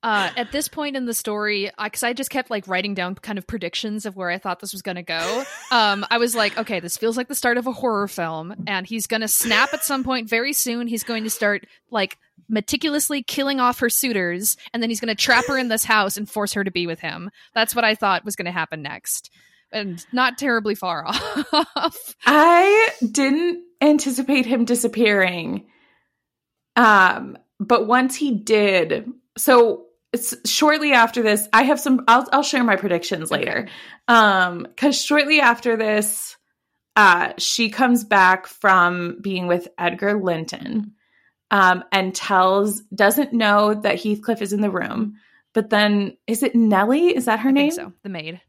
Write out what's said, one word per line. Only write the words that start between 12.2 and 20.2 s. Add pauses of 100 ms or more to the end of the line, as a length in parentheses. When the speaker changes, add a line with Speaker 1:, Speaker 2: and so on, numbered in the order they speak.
Speaker 1:
meticulously
killing
off
her
suitors, (180)
and
then
he's
gonna
trap
her
in
this
house
and
force
her
to
be
with
him." (240)
That's
what
I
thought
was
gonna
happen
next. (440)
And
not